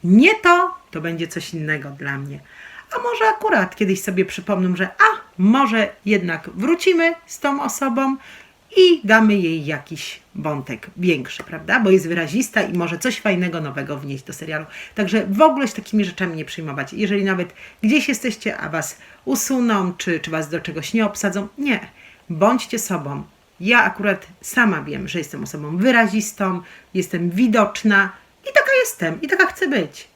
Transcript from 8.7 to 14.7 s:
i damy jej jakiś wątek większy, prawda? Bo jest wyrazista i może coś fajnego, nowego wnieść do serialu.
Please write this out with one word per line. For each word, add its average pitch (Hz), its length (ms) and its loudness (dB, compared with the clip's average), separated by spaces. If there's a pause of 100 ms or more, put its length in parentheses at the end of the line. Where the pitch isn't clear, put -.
i 359 280 8
damy 220 300 6
jej 165 320 0
jakiś 151 540 -10 (140)
wątek 143 520 -6 (100)
większy, 165 480 -2
prawda? 196 360 -2
Bo 202 100 4
jest 170 180 6
wyrazista 170 540 -2
i - 100 -4
może 170 260 -2
coś - 220 -2
fajnego, 180 400 -2
nowego 139 380 -8
wnieść 139 260 -10
do - 80 -16
serialu. 156 340 -10 (280)